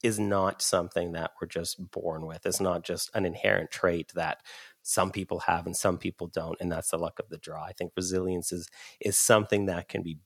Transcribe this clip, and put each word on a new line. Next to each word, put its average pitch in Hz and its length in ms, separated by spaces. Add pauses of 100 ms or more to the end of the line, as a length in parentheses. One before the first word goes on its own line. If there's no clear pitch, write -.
is 110 160
not 98 420
something 87 520
that 82 180 (100)
we're 85 60
just 87 460
born 80 340
with. 82 180
It's 95 160
not 87 220
just - 320
an 101 100
inherent 90 460
trait 85 460
that 80 260 (400)
some 92 300
people 90 280
have 85 240
and 90 120
some 90 200
people 87 300
don't, 82 340
and 87 120
that's 82 180
the 85 80
luck 85 220
of - 80
the 82 100
draw. 78 240
I 90 100
think 87 240
resilience 92 540
is, 85 180 (320)
is 104 160
something 104 500
that 85 220
can 95 140
be 82 240